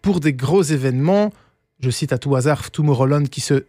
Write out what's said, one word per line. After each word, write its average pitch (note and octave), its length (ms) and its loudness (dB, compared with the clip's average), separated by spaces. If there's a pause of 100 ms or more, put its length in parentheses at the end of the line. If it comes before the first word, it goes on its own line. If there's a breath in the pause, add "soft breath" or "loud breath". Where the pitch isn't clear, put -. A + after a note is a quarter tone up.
pour F#3+ 180 0
des D3 140 0
gros C#3 280 0
événements. D3 680 0 (500 soft breath)
Je B2+ 100 -2
cite C#3 240 -4
à B2 60 -2
tout C#3 160 0
hasard C#3+ 340 0
Tomorrowland C#3+ 540 2
qui C#3 180 -6
se, C#3 280 0